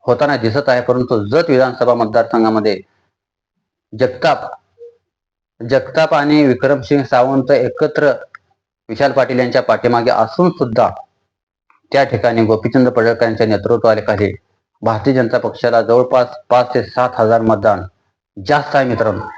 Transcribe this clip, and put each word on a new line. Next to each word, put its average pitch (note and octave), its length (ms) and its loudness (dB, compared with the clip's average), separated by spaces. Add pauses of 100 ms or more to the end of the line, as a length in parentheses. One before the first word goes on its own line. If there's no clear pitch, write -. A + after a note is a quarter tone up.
होताना C#3 320 0
दिसत A#2 320 -2
आहे, B2 120 2
परंतु B2 360 -2 (100)
जत D3 220 0
विधानसभा B2+ 460 2
मतदारसंघामध्ये A2 840 0 (1120)
जगताप, B2+ 480 -2 (1200)
जगताप C3+ 540 0
आणि D3+ 320 2
विक्रमसिंग C3+ 560 0
सावंत C3 480 0
एकत्र C#3+ 600 0 (760)
विशाल C3 240 -2
पाटील B2+ 260 0
यांच्या B2 240 0
पाठीमागे A#2+ 480 0
असून B2 400 0
सुद्धा A#2 380 0 (1040)
त्या - 120 4
ठिकाणी A2+ 400 0
गोपीचंद A2+ 440 2
पडळकर A#2 340 0
यांच्या A2+ 240 0
नेतृत्वाखाली G#2+ 840 0 (500)
भारतीय A2+ 320 0
जनता B2 240 0
पक्षाला A2+ 440 0
जवळपास B2 520 2 (140)
पाच B2 260 2
ते A#2+ 100 0
सात B2 300 -2
हजार A2+ 260 2
मतदान G#2 420 0 (540)
जास्त C#3 400 -2
आहे C#3 80 2
मित्रांनो. A2 360 -2 (180)